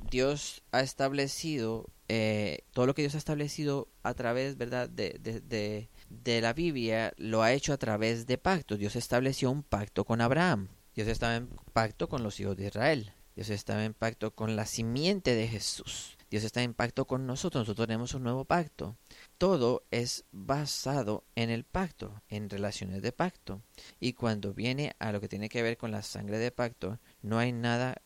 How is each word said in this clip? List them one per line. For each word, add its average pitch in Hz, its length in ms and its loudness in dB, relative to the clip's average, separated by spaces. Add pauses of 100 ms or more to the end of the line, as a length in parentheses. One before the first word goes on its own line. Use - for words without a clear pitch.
(100)
Dios 135 600 2
ha 127 120 4
establecido, 135 1080 0 (200)
eh, 107 500 2 (140)
todo 123 120 2
lo 135 100 4
que - 60 -2
Dios 143 140 0
ha 156 40 -2
establecido 147 680 -2 (140)
a 120 100 -2
través, 127 460 0
¿verdad?, 123 320 -2
de, 117 280 -4
de, 110 220 -6
de, 107 480 -4 (220)
de 117 320 0
la 113 100 4
Biblia, 117 640 0
lo 110 260 2
ha 117 120 8
hecho 143 180 2
a 139 60 0
través 113 480 0
de 127 100 2
pactos. 147 420 0
Dios 101 180 -2
estableció 127 540 2
un 143 120 0
pacto 104 420 -2
con 117 160 2
Abraham. 131 480 4 (260)
Dios 107 140 -2
estaba 117 280 2
en 120 120 -4 (240)
pacto 113 380 0
con 127 120 -2
los 104 160 -4
hijos 101 160 -2
de 95 120 -4
Israel. 110 480 2 (200)
Dios 101 140 -6
estaba 107 380 -2
en 110 80 -4
pacto 113 400 -2
con 110 220 -2
la 107 100 0
simiente 131 680 2
de 113 140 2
Jesús. - 680 -6 (100)
Dios 104 160 0
está 117 180 0
en 120 120 -2
pacto 120 320 0
con 131 200 -2
nosotros. 135 360 -2
Nosotros 110 240 0
tenemos 113 260 -2
un 127 120 -4
nuevo 127 200 0
pacto. 147 540 -2 (400)
Todo 135 520 4
es 120 420 -2
basado 135 920 0 (100)
en 117 140 2
el 117 160 0
pacto, 107 640 -4
en 104 220 -4
relaciones 101 500 -2
de 110 100 -2
pacto. 117 520 -4 (380)
Y 127 120 2
cuando 104 400 0
viene 127 460 -2
a 107 140 -2
lo 101 100 0
que 104 60 -4
tiene 104 200 -4
que 120 140 -2
ver 117 160 0
con 113 140 -4
la 104 100 -4
sangre 104 340 -6
de 117 140 0
pacto, 117 480 -4 (240)
no 110 160 0
hay 123 140 2
nada 120 540 0